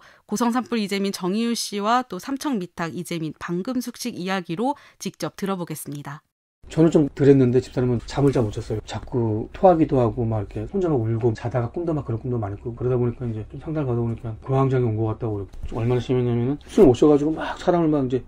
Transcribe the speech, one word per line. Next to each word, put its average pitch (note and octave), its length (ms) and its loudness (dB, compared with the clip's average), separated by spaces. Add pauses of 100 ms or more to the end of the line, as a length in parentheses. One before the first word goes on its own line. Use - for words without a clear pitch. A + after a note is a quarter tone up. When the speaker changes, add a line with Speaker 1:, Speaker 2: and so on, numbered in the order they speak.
(260)
Speaker 1:
고성 A#3 260 0
산불 A#3+ 280 -2
이재민 G3 340 -2
정희윤 A3 420 -2
씨와 G#3+ 540 -2
또 F3+ 100 -10
삼척 C4+ 380 -4
미탁 E3+ 400 -6
이재민 E3 420 -6
방금숙 A#3+ 560 -6
씨 - 140 -8
이야기로 F#3+ 680 -4 (220)
직접 - 400 -8
들어보겠습니다. D3+ 840 -8 (460)
Speaker 2:
저는 D#3+ 240 4
좀 D3+ 240 6
덜했는데 C3 460 6
집사람은 B2 440 -2
잠을 C#3 260 2
잘 C3 120 2
못 G#2+ 80 -2
잤어요. A2 340 -6
자꾸 A2+ 680 -4
토하기도 D#3+ 460 4
하고 A#2 240 0
막 A2+ 140 -2
이렇게 G#2+ 340 -8
혼자 F#3+ 160 0
막 C#3+ 140 2
울고 A2+ 320 0
자다가 A#2+ 380 -4
꿈도 E3+ 240 -4
막 C#3 100 -4
그런 A2+ 140 -4
꿈도 B2 180 -4
많이 G2+ 200 -6
꾸고 A#2 180 -10
그러다 B2 200 -2
보니까 A#2+ 300 -2
이제 A2 240 -6
좀 B2+ 100 -14
상담을 D#3 280 -4
받아보니까 A#2 560 -4
공황장애 C3+ 400 2
온 A2 120 0
것 A2 100 0
같다고 A2 280 -4
그러고. G2+ 160 -8 (240)
얼마나 A#2+ 260 0
심했냐면은 A#2+ 680 0
술 G#3+ 180 8
못 C3 80 10
쉬어가지고 D3 380 6
막 - 280 -6
사람을 E3+ 280 2
막 D3 180 2
이제 B2+ 220 -2